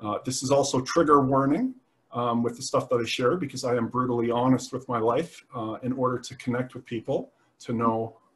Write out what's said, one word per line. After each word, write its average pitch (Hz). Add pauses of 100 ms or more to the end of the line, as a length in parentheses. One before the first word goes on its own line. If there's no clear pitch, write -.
uh, 104
this -
is 131
also 135
trigger 147
warning, 139 (380)
um, 117
with 117
the 131
stuff 131
that 127
I 117
share, 131
because 135
I 123
am 113
brutally 120
honest 127
with 127
my 120
life, 120 (120)
uh, 110
in 127
order 127
to -
connect 127
with 113
people, 135 (280)
to -
know, 113 (180)